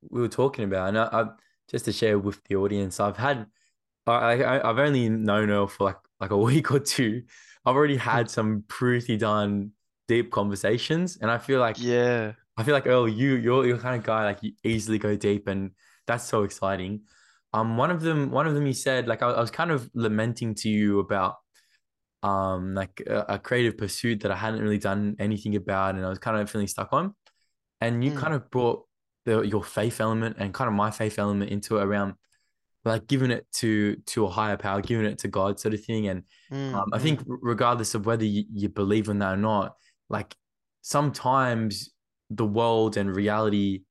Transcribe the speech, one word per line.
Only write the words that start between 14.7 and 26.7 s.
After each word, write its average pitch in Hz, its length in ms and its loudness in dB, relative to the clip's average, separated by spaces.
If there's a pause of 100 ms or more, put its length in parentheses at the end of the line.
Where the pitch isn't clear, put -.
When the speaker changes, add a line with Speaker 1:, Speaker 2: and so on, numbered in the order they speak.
Speaker 1:
go 104 180 0
deep, 101 320 0
and 98 240 -4 (340)
that's 120 180 -2
so 110 200 0
exciting. 98 600 -4 (480)
Um, 113 240 0
one 139 140 2
of 175 120 -2
them, 151 280 0
one 131 160 2
of 156 80 0
them, 147 120 2
you 135 80 2
said, 127 340 0
like, 113 140 0
I, 120 80 2
I 117 100 0
was 117 100 0
kind 170 200 -2
of 127 240 -2
lamenting 113 640 0
to - 140 -4
you 104 300 4
about, 95 360 0 (840)
um, 95 520 0
like, 95 320 -6
a, 107 240 -2
a 101 80 -2
creative 120 380 0
pursuit 110 440 -4
that 104 120 -2
I 92 40 -2
hadn't 110 260 -4
really 104 160 0
done 104 400 -2
anything 104 380 -2
about, 95 400 0
and 92 80 -4
I 92 40 -2
was 92 100 -6
kind 110 220 -2
of 104 100 -4
feeling 104 160 -2
stuck - 260 -6